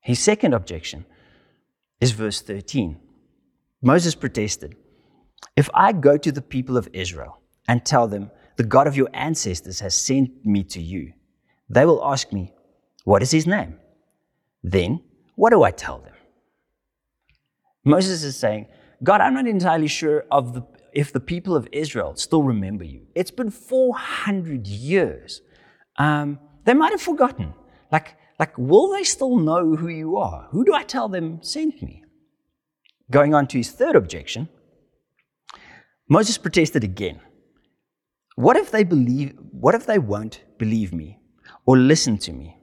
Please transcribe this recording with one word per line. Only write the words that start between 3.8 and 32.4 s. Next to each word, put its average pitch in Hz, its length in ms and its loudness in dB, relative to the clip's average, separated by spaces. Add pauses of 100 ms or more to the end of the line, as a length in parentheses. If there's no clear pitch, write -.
Moses 160 360 2
protested, 107 600 -8 (800)
"If 143 160 2
I 196 200 4
go 143 240 4
to 151 160 -2
the 139 100 -8
people 127 340 -4
of 120 160 -2
Israel 87 480 -10 (280)
and 120 160 2
tell 120 240 2
them, 101 240 -8 (240)
'The 123 80 0
God 131 240 4
of 139 80 -2
your 135 180 0
ancestors 98 680 -6
has 95 140 -6
sent 131 500 -2
me 101 200 0
to 90 180 -12
you,' 82 300 -10 (560)
they 123 160 4
will 165 200 4
ask 135 280 -4
me, 92 200 -8 (520)
'What 98 180 4
is 127 80 -2
his 160 160 2
name?' 151 320 -2 (840)
Then 92 400 -2 (340)
what 226 140 4
do 202 120 6
I 98 80 4
tell - 300 -12
them?" - 140 -20 (1700)
Moses 175 400 2
is 139 120 -8
saying, 107 300 -4 (360)
"God, 190 180 4
I'm 254 140 2
not 269 120 -2
entirely 175 420 0
sure 151 420 -2
of 131 220 0
the, 123 100 -12 (300)
if 143 200 -2
the 131 80 -2
people 175 360 -4
of 117 160 -2
Israel 123 440 -6
still - 260 0
remember 104 420 -2
you. 71 300 -18
It's 175 160 -4
been 240 200 -6
four 254 460 -2
hundred 165 720 -6
years. 113 720 -4 (560)
Um, 147 420 0 (260)
they 240 100 4
might 311 160 4
have 415 100 -4
forgotten. 262 540 -2 (360)
Like, - 260 -2 (220)
like, - 200 -4
will 190 320 4
they 392 140 -4
still 254 340 0
know 160 380 2
who 165 120 -6
you 160 280 -6
are? 107 340 -6
Who 196 140 -2
do 381 100 4
I 277 80 0
tell 240 260 -6
them 165 340 -8
sent 311 380 -6
me?" - 240 -16 (1080)